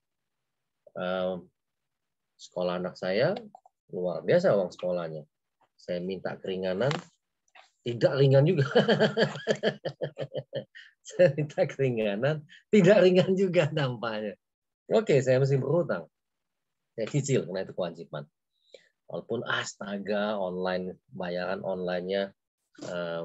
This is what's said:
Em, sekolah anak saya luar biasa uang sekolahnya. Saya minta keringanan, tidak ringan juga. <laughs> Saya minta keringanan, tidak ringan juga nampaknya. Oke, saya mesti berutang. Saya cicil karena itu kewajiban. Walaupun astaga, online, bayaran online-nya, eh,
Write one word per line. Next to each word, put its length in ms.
Em, 560
sekolah 440
anak 160
saya 400
luar 320
biasa 320
uang 160
sekolahnya. 500
Saya 240
minta 380
keringanan, 540
tidak 320
ringan 320
juga. 240
<laughs> 80
Saya 320
minta 320
keringanan, 800
tidak 320
ringan 320
juga 400
nampaknya. 640
Oke, 320
saya 240
mesti 160
berutang. 480
Saya 140
cicil 340
karena 220
itu 100
kewajiban. 480
Walaupun 340
astaga, 960
online, 580
bayaran 540
online-nya, 680
eh, 380